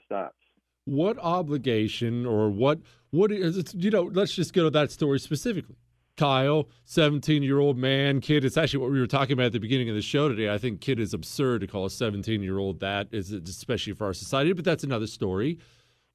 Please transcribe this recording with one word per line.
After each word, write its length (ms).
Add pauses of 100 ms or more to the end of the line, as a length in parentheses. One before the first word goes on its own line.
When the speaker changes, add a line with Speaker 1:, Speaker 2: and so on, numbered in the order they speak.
Speaker 1:
stops. 300 (500)
Speaker 2:
What 320
obligation 1080
or 240
what, 300 (320)
what 220
is 260
it, 160
you 160
know, 140
let's 300
just 180
go 120
to 60
that 200
story 280
specifically. 580 (400)
Kyle, 520 (160)
seventeen-year-old 920
man, 440
kid. 240
It's 120
actually 240
what 100
we 100
were 60
talking 280
about 120
at 60
the 60
beginning 320
of 60
the 60
show 260
today. 200
I 100
think 220
kid 180
is 140
absurd 500
to 40
call 180
a 60
seventeen-year-old 920
that, 320
is 200
it, 160
especially 440
for 140
our 80
society, 400
but 100
that's 200
another 240
story. 500 (560)